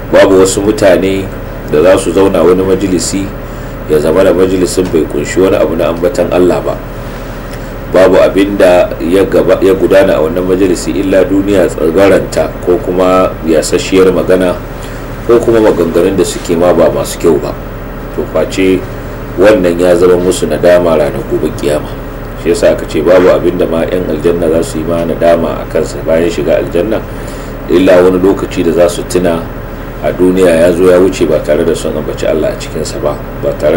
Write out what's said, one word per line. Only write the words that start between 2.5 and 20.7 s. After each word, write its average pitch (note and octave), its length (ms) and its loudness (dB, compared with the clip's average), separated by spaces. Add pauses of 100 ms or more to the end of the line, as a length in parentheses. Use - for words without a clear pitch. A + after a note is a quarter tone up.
majalisi F#2+ 600 -2 (680)
ya D2+ 80 2
zama D#2+ 240 2
da F2+ 80 4
majalisin F#2 640 0
bai D#2+ 160 2
kunshi D2 320 -4
wani F#2+ 160 2
abu - 180 0
na E2 160 -2
ambatan F2 400 -2
Allah F2 320 2
ba. - 140 -4 (1120)
Babu F#2 320 4
abin G2 320 2
da F2+ 320 4 (140)
ya F2+ 240 2
gaba, - 400 2
ya F#2+ 100 4
gudana F#2+ 400 4
a C2+ 80 0
wannan F2 240 -2
majalisi F#2 480 0
illa F#2+ 300 2
duniya G2 420 2
tsagaranta D#2+ 840 0 (100)
ko F2+ 220 0
kuma F#2 480 0 (160)
yasasshiyar F2+ 680 2
magana F2+ 400 0 (720)
ko A#2 160 4
kuma A#2 160 2
maganganun F2 560 2
da F2+ 80 2
suke - 320 -4
ma F2 160 2
ba E2 220 4
masu C#2 260 -6
kyau E2 240 2
ba. - 80 -6 (640)
To, D#2 160 -6
face F#2 480 0 (640)
wannan F#2 400 4
ya F2+ 180 4
zama F2+ 240 4
musu F2+ 240 0
nadama E2+ 480 2